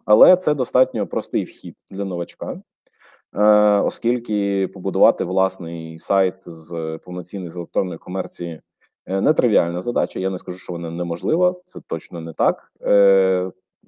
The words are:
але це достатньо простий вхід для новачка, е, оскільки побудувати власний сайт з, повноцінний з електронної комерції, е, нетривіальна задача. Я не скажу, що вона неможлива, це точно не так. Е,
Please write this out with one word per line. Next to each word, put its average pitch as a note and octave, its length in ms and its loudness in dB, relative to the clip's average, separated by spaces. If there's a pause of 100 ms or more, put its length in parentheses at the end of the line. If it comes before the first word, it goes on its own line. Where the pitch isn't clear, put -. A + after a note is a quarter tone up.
але C3 300 8
це D#3 180 0
достатньо B2+ 540 0
простий G#2+ 360 -2
вхід - 320 -12 (140)
для G2 160 -4
новачка, F#2 560 -6 (760)
е, G2 60 -2 (380)
оскільки G2+ 880 -2
побудувати F#2+ 560 2
власний E2+ 760 -4
сайт F#2+ 360 0 (100)
з, D#2+ 580 -8
повноцінний F2+ 460 -8
з E2+ 60 -12
електронної F2+ 420 -4
комерції, F2+ 640 -8 (440)
е, F#2+ 160 -2
нетривіальна G#2 600 2
задача. A2+ 380 -4
Я F#2+ 100 -2
не F#2+ 80 -6
скажу, F2+ 200 -10
що - 160 -10
вона E2+ 180 -6
неможлива, F2+ 640 -2 (100)
це - 220 -12
точно - 340 -8
не E2 120 -10
так. - 380 -2 (100)
Е, F#2+ 720 4 (360)